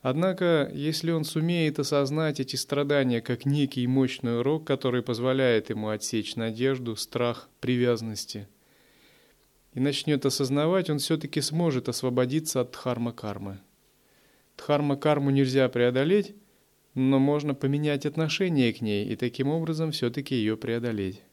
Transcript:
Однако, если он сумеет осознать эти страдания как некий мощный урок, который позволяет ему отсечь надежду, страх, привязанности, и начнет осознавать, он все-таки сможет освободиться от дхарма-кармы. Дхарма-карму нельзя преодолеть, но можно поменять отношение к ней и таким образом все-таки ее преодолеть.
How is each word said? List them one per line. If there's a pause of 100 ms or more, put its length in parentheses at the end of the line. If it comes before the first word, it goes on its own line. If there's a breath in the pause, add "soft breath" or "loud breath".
Однако,
если
он
сумеет
осознать
эти
страдания
как
некий
мощный
урок,
который
позволяет
ему
отсечь
надежду,
страх, (120)
привязанности, (1300 soft breath)
и
начнет
осознавать,
он
все-таки
сможет
освободиться
от
дхарма-кармы. (1000 soft breath)
Дхарма-карму
нельзя
преодолеть, (600 soft breath)
но
можно
поменять
отношение
к
ней
и
таким
образом
все-таки
ее
преодолеть. (100)